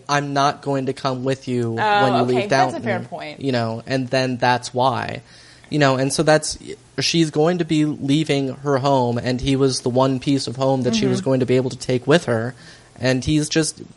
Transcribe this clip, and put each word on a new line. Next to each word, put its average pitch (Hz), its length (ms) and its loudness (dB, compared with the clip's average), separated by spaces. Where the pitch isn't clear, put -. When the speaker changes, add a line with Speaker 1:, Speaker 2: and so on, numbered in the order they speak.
Speaker 1:
I'm 143 240 -2
not 139 280 0
going 135 260 -2
to 135 60 -2
come 127 300 -4
with 131 240 -2
you 120 320 -2
Speaker 2:
Oh, 208 240 2
Speaker 1:
when - 100 2
you - 80 2
Speaker 2:
okay, - 200 0
Speaker 1:
leave - 80 -6
Speaker 2:
that's - 240 2
a 339 60 -8
Speaker 1:
Downton." - 40 -10
Speaker 2:
fair 214 240 -2
point. 156 340 -12
Speaker 1:
You 139 100 -2
know, 117 340 -2
and 131 240 -4
then 127 280 -2
that's 123 360 0
why. 120 480 -2
You 151 100 -2
know, 135 160 4
and 135 160 0
so 165 100 0
that's, 151 360 2
she's 156 320 0
going 170 280 2
to 170 60 -2
be 156 200 2
leaving 139 720 0
her 139 220 0
home, 123 400 2
and 123 220 -2
he 135 160 0
was 131 260 2
the 127 80 -2
one 131 300 2
piece 139 280 0
of 123 100 -8
home 135 240 0
that 123 120 0
she 220 100 0
Speaker 2:
Mm-hmm. 131 80 2
Speaker 1:
was 123 100 0
going 131 180 0
to 123 60 0
be 123 100 2
able 127 140 2
to 120 80 -8
take 127 280 -4
with 160 200 4
her. 117 280 -2
And 131 240 0
he's 151 240 0
just, - 340 -2